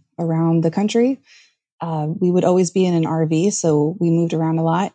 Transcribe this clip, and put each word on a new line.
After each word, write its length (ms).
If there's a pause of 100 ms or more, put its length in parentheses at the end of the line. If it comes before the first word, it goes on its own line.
(180)
around 460
the 60
country. 500 (600)
Uh, 260 (120)
we 100
would 140
always 260
be 140
in 80
an 140
R 180
V, 240
so 500
we 120
moved 240
around 240
a 40
lot. 320